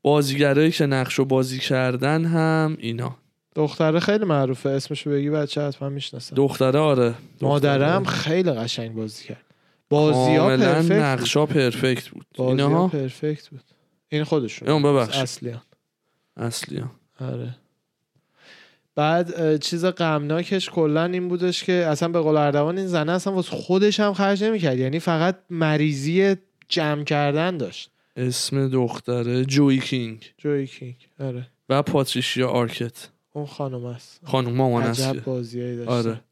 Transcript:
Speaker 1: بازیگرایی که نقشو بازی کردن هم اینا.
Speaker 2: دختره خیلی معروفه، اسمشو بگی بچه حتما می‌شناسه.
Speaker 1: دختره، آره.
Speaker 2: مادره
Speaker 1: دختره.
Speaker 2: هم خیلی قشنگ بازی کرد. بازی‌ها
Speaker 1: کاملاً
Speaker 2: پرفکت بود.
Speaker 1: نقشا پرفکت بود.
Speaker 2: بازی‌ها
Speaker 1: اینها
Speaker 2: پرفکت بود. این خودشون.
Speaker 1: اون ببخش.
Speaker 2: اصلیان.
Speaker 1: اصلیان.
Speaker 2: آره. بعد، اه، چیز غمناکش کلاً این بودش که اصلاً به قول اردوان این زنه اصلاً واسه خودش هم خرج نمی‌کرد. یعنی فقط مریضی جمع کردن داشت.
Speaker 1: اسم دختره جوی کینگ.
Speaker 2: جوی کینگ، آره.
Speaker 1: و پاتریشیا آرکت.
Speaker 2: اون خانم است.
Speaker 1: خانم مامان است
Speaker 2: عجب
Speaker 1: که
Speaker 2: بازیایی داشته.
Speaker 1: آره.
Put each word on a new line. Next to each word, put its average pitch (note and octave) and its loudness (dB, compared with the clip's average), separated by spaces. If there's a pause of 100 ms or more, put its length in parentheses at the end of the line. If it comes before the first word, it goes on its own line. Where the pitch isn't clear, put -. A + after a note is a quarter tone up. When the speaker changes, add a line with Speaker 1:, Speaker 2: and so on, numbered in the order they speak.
Speaker 1:
بازیگرایی C#3+ 4
که D#3 0
نقشو C3+ 0
بازی C3 0
کردن C3+ 0
هم D#3+ 2
اینا. A#2 -6 (400)
Speaker 2:
دختره D#3 0
خیلی G#3 0
معروفه، C#3 0
اسمشو C#3 -4
بگی C#3+ 0
بچه D3 -2
حتما C#3 -6
می‌شناسه. C#3 -12
Speaker 1:
دختره، C3 2
آره. B2+ 2 (280)
Speaker 2:
مادره C#3 2
Speaker 1:
دختره. C#3+ 2
Speaker 2:
هم G3 0
خیلی E3+ 0
قشنگ A#2 -6
بازی A2 -8
کرد. - -16 (480)
بازی‌ها C#3+ 4
Speaker 1:
کاملاً C3 4
Speaker 2:
پرفکت D#3 4
بود. E3+ 4
Speaker 1:
نقشا C3+ 2
پرفکت B2+ 0
بود. - -18 (120)
Speaker 2:
بازی‌ها C3 2
Speaker 1:
اینها E3+ 4
Speaker 2:
پرفکت D3+ -4
بود. C3 -20 (480)
این D3+ 0
خودشون. D3 -2
Speaker 1:
اون D3+ 2
ببخش. C3+ 2
Speaker 2:
اصلیان. B2 -6 (760)
Speaker 1:
اصلیان. A#2 -8 (300)
Speaker 2:
آره. B2 -8 (1400)
بعد، E3 0
اه، D#3 2
چیز E3 -4
غمناکش E3+ -2
کلاً D#3+ 2
این F3+ -4
بودش F3+ -2
که F#3 0
اصلاً E3+ 0
به E3+ 0
قول D#3 2
اردوان D3 2
این F#3+ -4
زنه E3 0
اصلاً F#3 -2
واسه F#3 -2
خودش F#3+ 2
هم G#3 2
خرج G3 0
نمی‌کرد. F3+ 0
یعنی C3 -2
فقط E3+ 0 (140)
مریضی D#3 2 (320)
جمع D3+ -2
کردن D3 0
داشت. A#2+ -8 (240)
Speaker 1:
اسم B2+ -2
دختره B2 -2
جوی C3+ 4
کینگ. A#2 -6 (120)
Speaker 2:
جوی C#3+ -4
کینگ، B2+ -16 (240)
آره. B2 -8 (220)
Speaker 1:
و C#3 4
پاتریشیا B2+ 0
آرکت. A#2 -2 (240)
Speaker 2:
اون D3 -8
خانم C3 -8
است. B2 -14
Speaker 1:
خانم C3 0
مامان B2 2
است A#2 0
Speaker 2:
عجب C3+ 0
Speaker 1:
که C#3 -6
Speaker 2:
بازیایی B2 -6
داشته. A#2+ -6
Speaker 1:
آره. A#2 -2 (100)